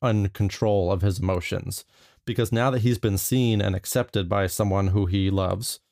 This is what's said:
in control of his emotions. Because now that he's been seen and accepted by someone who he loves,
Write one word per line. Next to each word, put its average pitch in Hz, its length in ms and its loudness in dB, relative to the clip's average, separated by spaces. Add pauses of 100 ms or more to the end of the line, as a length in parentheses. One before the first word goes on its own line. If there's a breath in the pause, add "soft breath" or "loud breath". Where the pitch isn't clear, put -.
in 107 260 2
control 101 640 0
of 90 80 -2
his 98 200 0
emotions. - 680 -4 (400 soft breath)
Because 120 260 0
now 120 180 2
that 123 120 0
he's 120 160 2
been 101 180 0
seen 113 460 2
and 98 120 0
accepted 98 540 -2
by 98 180 0
someone 98 420 0
who 98 180 2
he 95 240 2
loves, 95 500 -2 (120)